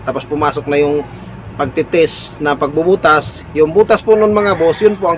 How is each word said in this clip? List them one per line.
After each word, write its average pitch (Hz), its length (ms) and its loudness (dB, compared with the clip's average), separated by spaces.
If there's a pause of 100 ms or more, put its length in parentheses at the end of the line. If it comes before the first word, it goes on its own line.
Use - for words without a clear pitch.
tapos 127 240 -6
pumasok 147 420 -4
na 143 80 2
yung 147 240 0 (540)
pagtitis 156 880 -2
na 147 100 0
pagbubutas, 156 1000 0
yung 156 180 2
butas 208 320 4
po 220 80 4
nun, 214 220 4
mga 202 240 2
boss, 165 240 2
yun 208 160 2
po 185 100 0
ang 170 80 0